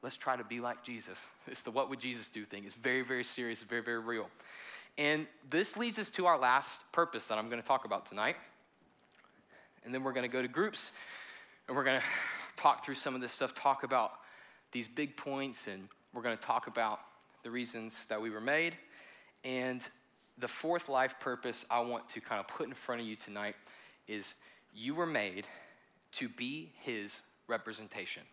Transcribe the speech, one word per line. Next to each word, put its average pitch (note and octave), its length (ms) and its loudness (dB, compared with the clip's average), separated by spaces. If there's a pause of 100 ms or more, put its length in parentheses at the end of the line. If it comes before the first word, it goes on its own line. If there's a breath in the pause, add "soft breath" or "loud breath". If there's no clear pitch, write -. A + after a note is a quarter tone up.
Let's B2 120 -6
try C3 200 2
to B2 80 -4
be A#2 160 -4
like A#2+ 240 -4
Jesus. A2 420 -10 (220)
It's - 160 -8
the A#2+ 80 -4
"what C3 180 2
would C3+ 100 -4
Jesus A#2+ 280 -4
do" G#2+ 180 -8
thing. G2+ 200 -10
It's G2+ 100 -12
very, B2+ 260 2
very B2 220 0
serious, A#2+ 400 -4
very, A#2 180 -2
very A#2 180 0
real. A2+ 300 -2 (720 loud breath)
And D3+ 260 4 (240)
this E3+ 260 4
leads A3+ 220 0
us G#3+ 140 -2
to F3+ 160 4
our E3 100 10
last B2+ 420 6 (120)
purpose D#3+ 380 2
that G#2+ 100 2
I'm A2 100 -2
gonna A#2 140 -2
talk C3+ 200 4
about G2+ 220 0
tonight. A2 300 0 (1500 loud breath)
And A#2+ 80 -8
then C3 120 0
we're C3 100 0
gonna B2 140 2
go B2+ 160 2
to B2+ 40 0
groups, E3+ 440 0 (760 loud breath)
and C3 80 -2
we're C#3 80 4
gonna C3 200 4 (540 loud breath)
talk - 280 8
through C#3+ 80 -2
some C3 220 -2
of B2+ 60 -2
this A#2+ 100 -4
stuff, - 240 0
talk C3+ 260 4
about B2 380 2 (520 loud breath)
these A#2+ 160 -4
big C#3+ 300 -4
points, C#3 480 -4
and G2 240 -8 (240)
we're A#2 80 -6
gonna A#2 160 0
talk B2 300 2
about A2 320 2 (420)
the A#2+ 80 -8
reasons A#2 560 -4
that G#2+ 160 0
we A2+ 80 0
were G#2+ 100 -4
made. D#3 380 4 (680 loud breath)
And B2+ 380 0 (560)
the B2 100 -4
fourth E3+ 400 0
life C3 320 4
purpose B2 520 -2
I A#2+ 80 6
want A#2+ 300 0
to G#2+ 120 -6
kind A2 180 -2
of G2 80 -6
put - 200 -4
in B2+ 80 -8
front A#2+ 260 -4
of A2+ 60 -4
you G#2+ 80 -4
tonight G#2 400 -6 (520 loud breath)
is G#2 280 -6 (400 loud breath)
you A#2+ 180 -4
were E3+ 140 0
made G#2 400 -2 (640 loud breath)
to B2 180 -4
be C#3+ 420 -6 (100)
his G#2 400 -4 (260)
representation. G#2+ 720 -4 (120)